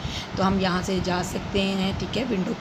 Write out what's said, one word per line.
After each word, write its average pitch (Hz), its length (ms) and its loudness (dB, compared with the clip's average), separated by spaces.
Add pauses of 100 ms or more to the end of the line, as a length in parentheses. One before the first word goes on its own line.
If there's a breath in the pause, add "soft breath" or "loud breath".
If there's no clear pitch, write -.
(360 loud breath)
तो - 60 2
हम 190 180 4
यहाँ 180 220 2
से 190 180 0
जा 180 220 0
सकते 190 400 -2
हैं। 196 360 0
ठीक - 180 -4
है, 220 80 2
विंडो 208 360 0